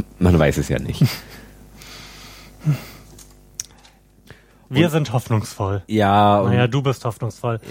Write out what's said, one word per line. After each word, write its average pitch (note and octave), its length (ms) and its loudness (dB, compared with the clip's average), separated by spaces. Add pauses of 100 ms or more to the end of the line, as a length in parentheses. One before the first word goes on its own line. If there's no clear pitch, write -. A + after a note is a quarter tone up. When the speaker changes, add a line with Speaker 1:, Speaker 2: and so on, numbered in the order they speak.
(200)
Speaker 1:
man F2 200 4
weiß C#2+ 180 2
es C#2+ 120 -4
ja - 100 -2
nicht. - 240 -2 (3750)
Speaker 2:
Wir C#3+ 160 4
Speaker 1:
Und D#3+ 60 0
Speaker 2:
sind D3+ 220 -2
hoffnungsvoll. G#2 760 -4
Speaker 1:
Ja, G#2 520 4
und G2 120 0
Speaker 2:
Naja, B2 160 2
du C3+ 140 -2
bist C3 240 -4
hoffnungsvoll. A2+ 540 -6 (120)